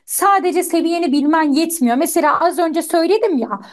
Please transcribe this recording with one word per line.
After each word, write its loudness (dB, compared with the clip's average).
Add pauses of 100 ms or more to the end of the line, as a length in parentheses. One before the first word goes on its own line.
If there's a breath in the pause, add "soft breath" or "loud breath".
sadece 0
seviyeni 0
bilmen 2
yetmiyor. 0
Mesela 0
az 0
önce 0
söyledim 0
ya, -6 (140 loud breath)